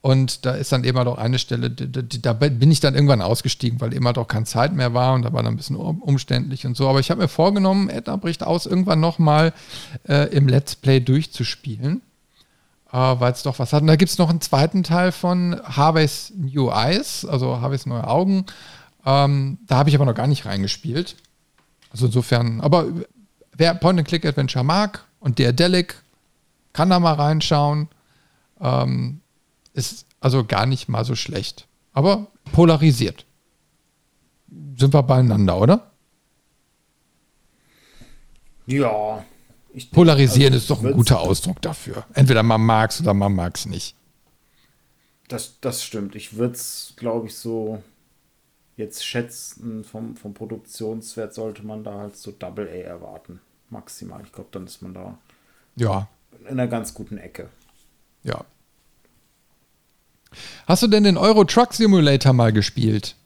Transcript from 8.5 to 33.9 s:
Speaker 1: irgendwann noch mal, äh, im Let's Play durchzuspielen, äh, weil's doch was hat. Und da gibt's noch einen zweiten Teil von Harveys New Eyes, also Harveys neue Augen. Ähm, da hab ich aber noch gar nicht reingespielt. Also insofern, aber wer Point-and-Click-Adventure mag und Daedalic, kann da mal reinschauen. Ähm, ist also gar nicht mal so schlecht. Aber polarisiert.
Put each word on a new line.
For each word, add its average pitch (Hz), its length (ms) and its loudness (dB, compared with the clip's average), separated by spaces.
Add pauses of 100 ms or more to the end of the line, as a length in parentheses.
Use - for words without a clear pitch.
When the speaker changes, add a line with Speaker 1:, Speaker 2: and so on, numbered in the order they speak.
Speaker 1:
irgendwann 180 320 0
noch 165 220 0
mal, 156 320 4 (560)
äh, 143 260 2
im 139 140 4
Let's 131 260 2
Play 135 240 2
durchzuspielen, 127 1040 -2 (880)
äh, 127 60 -6
weil's 127 480 0
doch 135 160 -6
was 123 120 -2
hat. 147 100 4
Und 160 40 2
da 156 80 6
gibt's 165 240 2
noch 175 100 4
einen 165 120 0
zweiten 165 420 0
Teil 175 300 0
von 180 500 -2
Harveys 151 720 0
New 135 340 -2
Eyes, 180 540 -2
also 127 360 -4
Harveys 131 260 -4
neue 120 220 -6
Augen. 190 380 0 (600)
Ähm, 139 520 2 (100)
da 127 100 2
hab 143 80 4
ich 143 80 4
aber 143 100 4
noch 120 100 2
gar 120 120 -2
nicht 147 200 0
reingespielt. 98 680 -6 (760)
Also 123 160 -2
insofern, 117 540 0
aber 156 260 2 (720)
wer 165 180 2
Point-and-Click-Adventure 156 880 0
mag 202 400 -2 (160)
und 123 180 -2
Daedalic, 170 640 0 (720)
kann 175 180 2
da 180 80 4
mal 165 160 4
reinschauen. 147 760 0 (720)
Ähm, 127 600 -2 (540)
ist - 300 -8 (160)
also 127 240 2
gar 107 220 0
nicht 131 220 -4
mal 113 160 -4
so 123 100 -4
schlecht. - 520 -10 (260)
Aber 196 360 0 (240)
polarisiert. 151 720 4 (1500)